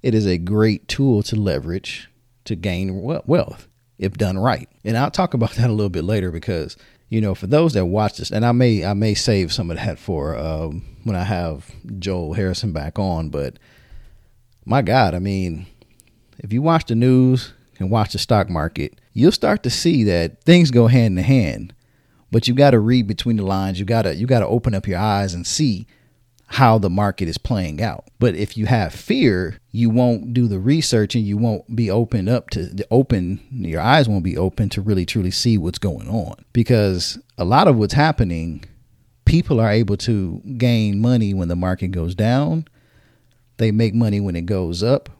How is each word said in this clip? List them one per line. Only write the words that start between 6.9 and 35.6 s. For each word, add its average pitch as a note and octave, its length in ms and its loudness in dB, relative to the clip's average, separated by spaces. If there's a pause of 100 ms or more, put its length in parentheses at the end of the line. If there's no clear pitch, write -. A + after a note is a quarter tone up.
you A2+ 100 -2
know, G2+ 140 -2
for F#2 140 -8
those D3+ 260 2
that F#2 140 0
watch G#2 300 -2
this, - 140 -10
and G#2+ 140 0
I A#2+ 60 2
may, A#2+ 340 2
I G2+ 80 -2
may G#2 220 0
save G2 360 0
some E2+ 200 -4
of D#2+ 60 -6
that D#2 200 -6
for, D2+ 400 -6
um, D#2+ 480 -6 (180)
when A2 120 -4
I F2+ 80 -4
have F2 480 -6 (260)
Joel F2+ 360 -6
Harrison F#2+ 380 -2
back D#2 280 -8
on, E2+ 300 -2
but C#2+ 280 -6 (1040)
my B2 200 0
God, G2+ 320 2
I F2+ 40 -4
mean, F#2 460 -4 (720)
if G2+ 160 -10
you B2 80 0
watch D#3+ 240 2
the A#2 100 -2
news B2+ 580 4 (260)
and F#2 100 -4
watch G#2+ 240 0
the - 60 -6
stock G2+ 300 2
market, - 520 -6 (120)
you'll D3 180 6
start - 320 0
to B2 60 -2
see D#3 340 0
that E2+ 400 0
things E3+ 260 8
go A#2+ 180 6
hand A2+ 300 4
in F#2 80 0
hand. G2 480 0 (560)
But A2+ 160 0
you B2 80 0
gotta C3+ 260 6
read A#2 280 2
between A2 300 -2
the G2+ 60 -2
lines. F#2+ 360 -2
You G2+ 60 -4
gotta, G#2 280 0
you G2 140 -4
gotta A#2+ 200 4
open A#2 260 0
up F#2+ 120 -4
your F2+ 140 -2
eyes G2+ 340 0
and F2 140 -8
see A2+ 400 -2 (600)
how A#2+ 300 6
the G2 120 2
market F#2+ 380 -2
is D#2+ 100 -6
playing F2+ 440 -4
out. G#2+ 240 -6 (140)
But A2+ 160 2
if G2+ 220 -6
you G#2+ 80 -2
have A2 280 0
fear, A2 680 0 (120)
you A#2 180 2
won't A#2+ 440 0
do B2 140 2
the G2 120 -2
research A#2+ 560 0
and A2 100 0
you G2+ 120 -2
won't A2+ 380 -2
be A2+ 140 0
opened A2 400 0
up A#2+ 220 -2
to F2 140 -4
the G2 260 -8
open, G2+ 500 2 (100)
your E2+ 300 -6
eyes B2+ 280 4
won't G2 140 0
be F2+ 140 -2
open F#2+ 320 -2
to G#2 120 -6
really F#2+ 240 0
truly F#2 260 -2
see A2+ 260 2
what's F2 220 -4